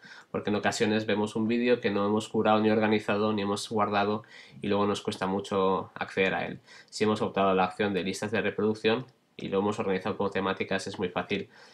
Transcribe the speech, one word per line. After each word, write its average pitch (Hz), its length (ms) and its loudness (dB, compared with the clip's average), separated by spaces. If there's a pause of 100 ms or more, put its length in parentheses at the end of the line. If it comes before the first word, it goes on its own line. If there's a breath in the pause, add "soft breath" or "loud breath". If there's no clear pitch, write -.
(300 loud breath)
Porque 101 180 -4
en 104 80 0
ocasiones 107 480 0
vemos 107 320 -2
un 110 100 0
vídeo 120 320 2
que 110 120 -2
no 101 160 0
hemos 107 240 -2
curado 107 300 4
ni 107 100 4
organizado 107 640 2
ni 101 80 -2
hemos 104 260 -2
guardado 104 540 0 (400 loud breath)
y 104 60 -4
luego 101 180 2
nos 101 160 -2
cuesta 104 240 -4
mucho 95 680 0
acceder 95 400 0
a 87 120 -2
él. - 140 -10 (280 loud breath)
Si - 160 -2
hemos 107 160 2
optado 98 300 2
a 95 40 4
la 92 120 4
opción 101 260 -2
de 90 100 0
listas 95 280 -4
de 107 100 0
reproducción 107 640 0 (320)
y - 120 -10
lo 98 100 0
hemos 104 200 0
organizado 98 380 -2
como 98 140 -2
temáticas, 95 560 -2
es 95 120 -8
muy 92 120 -2
fácil 95 400 -4 (240 loud breath)